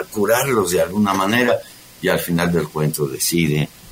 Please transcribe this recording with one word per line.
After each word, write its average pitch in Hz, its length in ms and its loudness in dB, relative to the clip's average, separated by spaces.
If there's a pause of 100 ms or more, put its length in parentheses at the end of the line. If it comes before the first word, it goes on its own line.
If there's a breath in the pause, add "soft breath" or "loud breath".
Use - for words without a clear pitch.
(120)
curarlos 110 600 0
de 87 100 2
alguna 98 320 2
manera, 113 420 2 (460 loud breath)
y 90 60 0
al 87 100 2
final 85 340 0
del 78 160 0
cuento 76 380 -2
decide 73 640 0 (240)